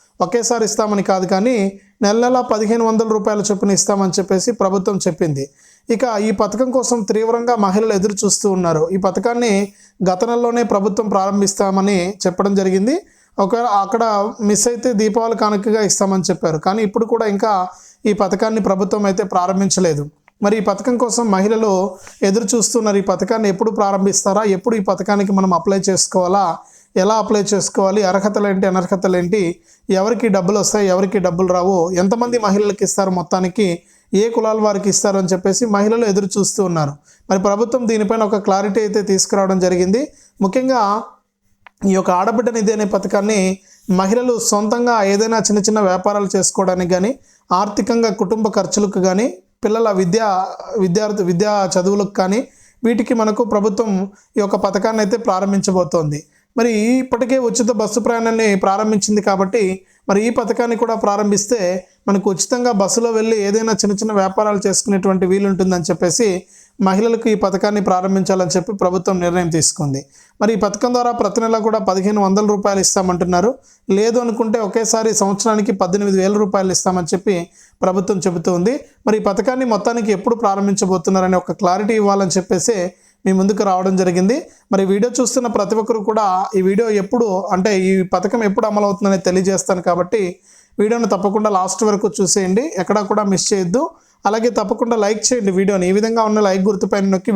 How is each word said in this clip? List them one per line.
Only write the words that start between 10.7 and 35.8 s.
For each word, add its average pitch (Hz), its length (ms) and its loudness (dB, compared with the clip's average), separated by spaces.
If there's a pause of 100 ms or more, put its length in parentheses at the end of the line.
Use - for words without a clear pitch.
ప్రభుత్వం 208 400 0
ప్రారంభిస్తామని 196 840 0 (280)
చెప్పడం 196 360 0
జరిగింది. 190 340 0 (500)
ఒక 196 100 0 (280)
అక్కడ 220 200 0 (460)
మిస్ 208 220 2
అయితే 240 200 -2 (100)
దీపావళి 220 420 0
కానుకగా 208 460 0
ఇస్తామని 190 400 0
చెప్పారు, 165 380 -2
కానీ 208 200 0
ఇప్పుడు 226 260 -2
కూడా 226 220 0
ఇంకా 214 180 0 (580)
ఈ - 20 2 (100)
పథకాన్ని 208 460 -2
ప్రభుత్వం 202 420 0
అయితే 196 140 -2 (100)
ప్రారంభించలేదు. 185 720 0 (400)
మరి 208 160 2
ఈ - 100 -4
పథకం 208 320 0
కోసం 233 200 -2 (120)
మహిళలు 220 340 2 (600)
ఎదురు 196 260 0
చూస్తున్నారు. 214 480 0
ఈ - 80 -2
పథకాన్ని 202 420 0
ఎప్పుడు 220 260 0
ప్రారంభిస్తారా, 196 640 0 (160)
ఎప్పుడు 226 220 -2
ఈ 196 100 -2
పథకానికి 196 480 0
మనం 190 220 2
అప్లై 196 200 0 (100)
చేసుకోవాలా, 185 540 0 (580)
ఎలా 208 200 2
అప్లై 202 280 0
చేసుకోవాలి, 196 600 0
అర్హతలేంటి, 196 600 0
అనర్హతలేంటి, 185 720 0 (580)
ఎవరికి 226 360 0
డబ్బులు 196 260 0
వస్తాయి, 208 320 0
ఎవరికి 190 320 0
డబ్బులు 180 300 0
రావు, 185 200 2 (260)
ఎంతమంది 233 440 0
మహిళలకు 202 420 0
ఇస్తారు, 190 300 0
మొత్తానికి 185 500 0 (540)
ఏ - 20 2 (120)
కులాల 220 300 0
వారికి 202 280 0
ఇస్తారు 196 280 2
అని 185 120 -2
చెప్పేసి 190 300 0 (120)
మహిళలు 220 360 2